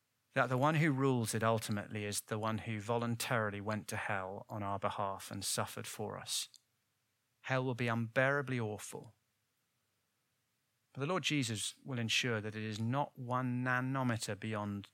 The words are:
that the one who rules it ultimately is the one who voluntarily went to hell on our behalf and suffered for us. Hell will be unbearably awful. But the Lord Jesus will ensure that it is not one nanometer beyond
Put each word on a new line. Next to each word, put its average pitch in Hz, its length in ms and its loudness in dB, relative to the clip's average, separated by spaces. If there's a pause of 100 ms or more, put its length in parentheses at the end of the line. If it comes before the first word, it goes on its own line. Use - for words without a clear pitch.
(340)
that 131 140 4
the 127 80 2
one 147 200 4
who 156 140 6
rules 131 440 4
it 110 100 2
ultimately 107 600 0
is 104 160 -4
the - 180 -4
one 110 200 -2
who 107 220 -4
voluntarily 117 800 0
went 104 280 -2
to 107 80 -4
hell 98 520 -4
on 107 140 -4
our 98 160 0
behalf 98 520 -2
and 101 140 -6
suffered - 420 -2
for 104 300 -6
us. - 320 -4 (960)
Hell 131 220 0
will 131 100 0
be 120 140 0
unbearably 131 680 2
awful. 107 560 -6 (1800)
But 131 80 -8
the 139 80 -2
Lord 175 160 0
Jesus 117 500 0 (100)
will 131 140 -4
ensure 113 420 2
that 107 140 -6
it 107 80 -6
is 110 160 -4
not 127 380 0
one 127 480 0
nanometer 127 760 0
beyond 104 560 -2